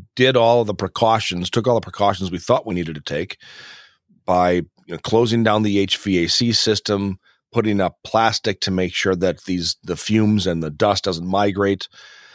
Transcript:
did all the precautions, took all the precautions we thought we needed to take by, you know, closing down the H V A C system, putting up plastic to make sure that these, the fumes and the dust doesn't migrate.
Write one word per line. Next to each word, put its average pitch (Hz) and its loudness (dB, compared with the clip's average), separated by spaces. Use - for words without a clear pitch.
did 127 4
all 117 4
the 104 -4
precautions, 92 0
took 113 -2
all 123 4
the 110 0
precautions 95 -2
we 87 -6
thought - 0
we 107 -6
needed 85 -4
to 73 -12
take 78 -6
by, 90 4
you 90 0
know, 85 -10
closing 117 2
down 110 2
the 101 0
H 98 0
V 92 0
A 82 0
C 117 0
system, 101 -2
putting 107 0
up 90 -2
plastic 110 0
to 101 -2
make 92 -2
sure 95 0
that 90 -2
these, 87 -4
the 90 -6
fumes 107 2
and 82 -2
the 78 -6
dust 98 0
doesn't 87 -4
migrate. 98 0